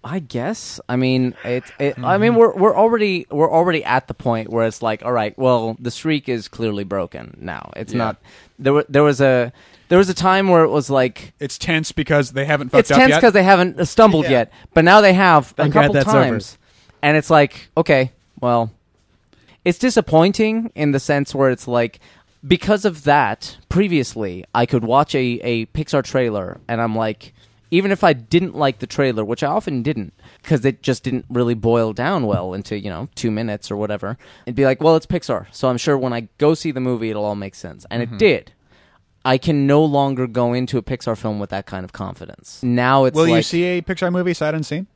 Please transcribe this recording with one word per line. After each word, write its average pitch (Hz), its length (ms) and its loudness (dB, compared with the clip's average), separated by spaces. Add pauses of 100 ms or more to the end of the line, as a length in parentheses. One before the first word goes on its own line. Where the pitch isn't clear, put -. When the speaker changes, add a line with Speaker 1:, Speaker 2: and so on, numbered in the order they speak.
Speaker 1:
I 156 160 -8
guess. 139 600 -8 (100)
I 123 60 -4
mean, 127 480 0
it, 123 200 -6 (160)
it, 139 200 -4
I 160 180 0
mean, 226 140 2
Speaker 2:
Mm-hmm. 233 80 2
Speaker 1:
we're, 233 160 6
we're 190 200 2
already, 208 540 0
we're 147 220 0
already 165 320 0
at 127 240 -2
the - 60 -12
point 113 360 -4
where 113 160 0
it's 110 160 -4
like, 110 240 -4
all 120 80 -4
right, 107 240 -2
well, 120 420 0
the 120 120 -8
streak 156 380 -4
is 117 180 -6
clearly 104 360 -6
broken 90 560 -8
now. 50 360 -12
It's 107 180 -12
Speaker 3:
Yeah. 110 60 -4
Speaker 1:
not, 110 180 -4 (420)
there 135 140 0
wa-, 151 160 2
there 143 140 2
was 143 180 2
a, 127 320 2 (360)
there 175 80 4
was 190 120 4
a 185 40 -4
time 190 340 0
where 170 160 6
it 143 60 2
was 135 200 -2
like, 131 500 -2
Speaker 2:
It's 139 180 -10
tense 160 340 -4
because 147 400 -2
they 135 140 -4
haven't 147 240 -2
fucked - 120 4
Speaker 1:
it's - 100 0
Speaker 2:
up - 60 4
Speaker 1:
tense 262 140 6
Speaker 2:
yet? 156 100 4
Speaker 1:
'cause 226 120 6
they 196 100 6
haven't, 180 360 4
uh, 170 60 0
stumbled 180 400 4
Speaker 4:
Yeah. 160 60 0
Speaker 1:
yet, 120 220 0 (200)
but 160 100 6
now 196 180 8
they 190 120 8
have 175 380 4
a - 40 -20
Speaker 4:
Thank 147 180 0
God - 80 6
Speaker 1:
couple 143 120 4
Speaker 4:
that's 135 160 2
over. 139 140 4
Speaker 1:
times. 117 340 -4 (460)
And 151 140 4
it's 151 120 -2
like, 147 480 2
okay, 135 340 2 (280)
well, 117 320 0 (960)
it's 180 120 0
disappointing 220 1000 0
in 147 160 0
the 135 80 0
sense 143 360 -2
where 135 160 2
it's - 160 -6
like, 120 320 -2 (480)
because 196 380 0
of 156 180 -4
that, 143 540 0 (120)
previously, 120 760 -2 (120)
I 120 100 2
could 120 180 -2
watch 131 300 0
a, 143 60 0
a 120 480 -4
Pixar 147 360 -4
trailer, 104 640 -4
and 117 140 -4
I'm 110 140 -4
like, 110 380 -6 (360)
even 190 220 0
if 196 120 -2
I 170 100 4
didn't 156 420 -2
like 139 240 -2
the 123 80 -10
trailer, 123 360 -2
which 113 200 -6
I 143 40 -2
often 151 360 -4
didn't, 113 300 -6 (300)
'cause 135 220 0
it 135 160 0
just - 220 -2
didn't 127 260 -6
really 120 240 0
boil 113 400 0
down 139 320 -4
well 92 280 -4
into, 104 260 -10
you 101 100 -10
know, 92 260 -10
two 117 160 -4
minutes 107 400 -8
or 104 60 -6
whatever, 104 400 -6 (280)
it'd - 100 -10
be 139 100 2
like, 131 160 2
"Well, 160 140 4
it's 156 100 -2
Pixar, 151 460 -6
so - 180 -2
I'm 123 80 -2
sure 139 200 0
when 127 160 -4
I 117 140 -8 (100)
go 151 160 2
see 160 180 -4
the 127 100 -8
movie, 120 300 -4
it'll 104 140 -6
all 104 100 -4
make 98 200 -12
sense." - 360 -18
And 117 120 -4
Speaker 3:
Mm-hmm. 117 120 -10
Speaker 1:
it 98 40 -14
did. 190 320 2 (720)
I 131 140 2
can 143 300 0
no 147 180 4
longer 139 420 0
go 120 260 -2
into 127 260 -4
a - 20 -4
Pixar 120 340 -6
film 107 240 -6
with 101 120 -8
that 95 160 -8
kind 95 180 -10
of - 80 -20
confidence. - 720 -16
Now 127 420 2
it's 127 100 0
Speaker 2:
Will 160 120 2
you 165 80 2
Speaker 1:
like 160 100 2
Speaker 2:
see 175 180 -2
a 180 180 -2
Pixar 175 300 -4
movie 180 220 -2
sight 156 220 -4
unseen? 160 400 -6